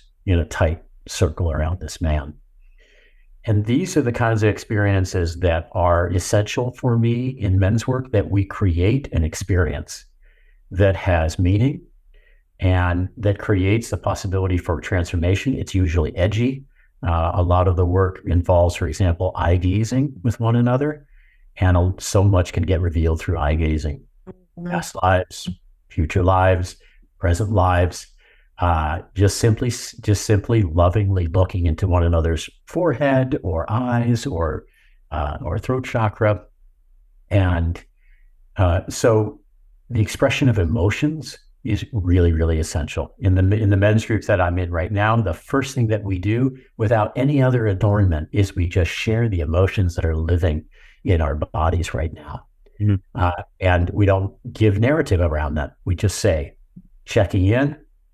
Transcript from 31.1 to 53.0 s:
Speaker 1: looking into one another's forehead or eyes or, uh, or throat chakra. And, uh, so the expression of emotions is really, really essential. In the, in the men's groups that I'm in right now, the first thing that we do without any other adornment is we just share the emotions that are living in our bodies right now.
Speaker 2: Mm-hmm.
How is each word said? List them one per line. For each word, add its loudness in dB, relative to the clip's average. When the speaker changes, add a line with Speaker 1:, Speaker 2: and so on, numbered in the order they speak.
Speaker 1:
looking 0
into 0
one 2
another's 0
forehead 0
or -4
eyes 0
or, -4
uh, -4
or -4
throat -4
chakra. -2
And, 0
uh, 2
so 0
the 0
expression 0
of 2
emotions -2
is -2
really, 2
really 0
essential. -6
In 2
the, 2
in 2
the 4
men's 2
groups -2
that 2
I'm 0
in -4
right -4
now, 2
the 0
first -4
thing 0
that -2
we -4
do 0
without 0
any 2
other 2
adornment 2
is 0
we 0
just 0
share 0
the -2
emotions 0
that -2
are 0
living 0
in 2
our -2
bodies -2
right -6
now. -16
Speaker 2:
Mm-hmm. 2